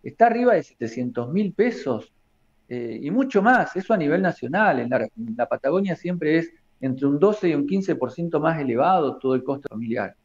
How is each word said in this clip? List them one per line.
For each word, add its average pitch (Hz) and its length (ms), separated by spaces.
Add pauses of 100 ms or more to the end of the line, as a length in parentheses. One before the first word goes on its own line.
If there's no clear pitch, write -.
Está - 240
arriba 233 260
de 156 100
setecientos 123 680
mil 196 220
pesos, 139 600 (560)
eh, 117 320
y 139 80
mucho 240 320
más, 220 340
eso 196 180
a 196 40
nivel 160 240
nacional. 170 580
En 120 100
la, 127 140
en 113 320
la 120 120
Patagonia 165 480
siempre 165 420
es 165 140 (300)
entre 131 260
un 143 100
doce 170 320
y 151 60
un 143 100
quince 185 300
por 123 160
ciento 165 280
más 160 220
elevado 139 560
todo 131 180
el 127 80
costo 135 260
familiar. 113 440 (120)